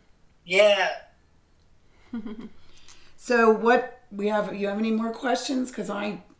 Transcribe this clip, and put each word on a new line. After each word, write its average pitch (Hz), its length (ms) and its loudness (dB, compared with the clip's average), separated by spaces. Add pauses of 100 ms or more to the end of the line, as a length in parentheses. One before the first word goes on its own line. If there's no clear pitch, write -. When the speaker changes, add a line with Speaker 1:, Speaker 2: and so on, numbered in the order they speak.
(460)
Speaker 1:
Yeah. 190 440 4 (1200)
Speaker 2:
<laughs> 226 80 -8 (1000)
Speaker 3:
So 233 320 4
what, 226 480 2 (120)
we 202 160 -4
have, 196 280 -2
you 196 120 -4
have 202 100 -4
any 220 140 0
more 226 200 -2
questions? 254 600 -4
'Cause 196 180 -8
I, 202 320 -6 (180)